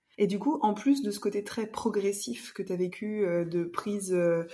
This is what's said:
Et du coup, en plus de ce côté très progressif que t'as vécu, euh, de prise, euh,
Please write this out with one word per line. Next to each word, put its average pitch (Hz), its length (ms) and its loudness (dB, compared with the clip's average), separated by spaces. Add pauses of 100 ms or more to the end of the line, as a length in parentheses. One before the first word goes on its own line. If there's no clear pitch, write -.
(200)
Et 208 60 4
du 196 140 2
coup, 294 220 2
en 208 120 2
plus 277 280 4
de 208 100 0
ce 202 80 -6
côté 202 240 -2
très 214 260 -4
progressif 202 840 -2
que 196 120 -6
t'as 185 100 -4
vécu, 202 500 -2
euh, 175 200 2
de 170 180 0
prise, 190 500 -2
euh, 170 420 4